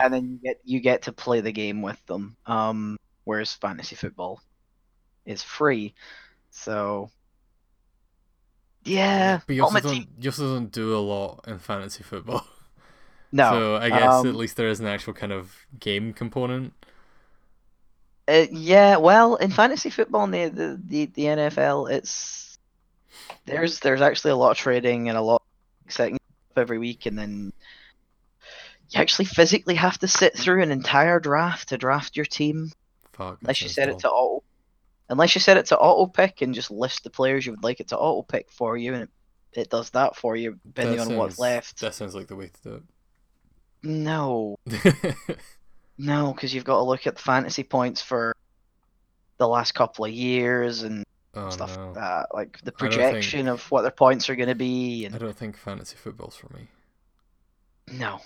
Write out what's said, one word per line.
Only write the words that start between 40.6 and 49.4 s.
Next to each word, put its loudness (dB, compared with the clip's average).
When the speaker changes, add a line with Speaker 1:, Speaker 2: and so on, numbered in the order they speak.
Speaker 1:
depending -4
Speaker 2:
That -4
Speaker 1:
on -4
what's -4
Speaker 2:
sounds, -10
Speaker 1:
left. -4
Speaker 2:
that -6
sounds -12
like -12
the -16
way -14
to -20
do -16
it. -20
Speaker 1:
No. -4
Speaker 2:
<laughs> 0
Speaker 1:
No, 0
'cause -8
you've -8
got 2
to 2
look -2
at -2
the -18
fantasy 0
points -2
for -4
the 4